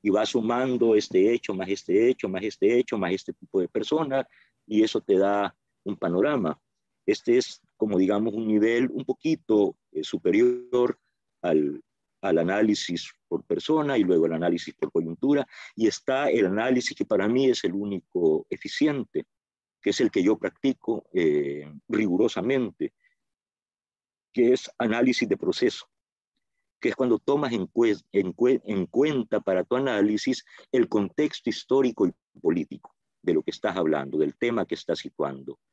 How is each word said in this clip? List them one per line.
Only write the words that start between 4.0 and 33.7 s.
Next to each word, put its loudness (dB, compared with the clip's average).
y 4
eso 0
te 2
da 0
un -6
panorama. -2
Este 2
es, -2
como -2
digamos, 0
un -4
nivel 2
un -6
poquito, 0
eh, -6
superior 0
al, 0
al 0
análisis -2
por -4
persona -2
y 4
luego 4
el 0
análisis -2
por -6
coyuntura, -2
y 2
está -2
el 2
análisis 0
que -4
para 0
mí 2
es 0
el -2
único -2
eficiente, -4
que -2
es -2
el 2
que 0
yo 2
practico, -4
eh, 0
rigurosamente, 0
que 4
es -2
análisis 0
de 0
proceso, -2
que -2
es -4
cuando 2
tomas -2
en -4
cue-, 0
en 0
cue-, 2
en -2
cuenta 0
para -2
tu -4
análisis 0
el 2
contexto -2
histórico 0
y -2
político -4
de 0
lo 2
que -6
estás -6